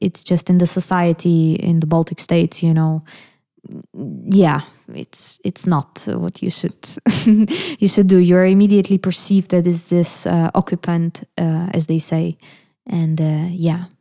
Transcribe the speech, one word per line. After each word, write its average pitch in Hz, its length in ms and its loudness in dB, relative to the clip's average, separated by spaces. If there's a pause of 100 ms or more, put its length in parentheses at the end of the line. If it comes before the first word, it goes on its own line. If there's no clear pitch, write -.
it's - 240 -6
just - 260 -2
in 180 80 4
the 175 80 4
society 170 880 0
in 165 260 0
the 160 60 -2
Baltic 165 340 -2
states, 165 420 -2
you 165 120 2
know. 160 280 0 (1300)
Yeah, 156 320 4 (320)
it's, - 500 -14
it's - 220 -6
not 160 400 -2
what - 360 -6
you 185 80 -4
should, - 280 -8 (480)
<laughs> - 0 - (520)
you 202 100 2
should 196 180 2
do. 185 100 6
You're 180 300 6
immediately 196 520 4
perceived 190 520 0
that 175 160 2
is 170 240 -2
this, 175 360 0
uh, 170 280 2
occupant, 170 720 -2 (120)
uh, 165 380 -2
as 160 120 -2
they 165 120 0
say. 165 400 -2 (480)
And, 160 340 -2
uh, 156 300 0
yeah, 170 340 -2 (160)